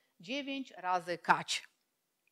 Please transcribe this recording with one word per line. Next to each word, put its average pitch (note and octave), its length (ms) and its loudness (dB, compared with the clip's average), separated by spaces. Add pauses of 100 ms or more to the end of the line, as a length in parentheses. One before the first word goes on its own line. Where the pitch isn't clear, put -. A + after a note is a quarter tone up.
(200)
dziewięć C4+ 580 -8
razy F3+ 400 0
kać”. - 500 2 (640)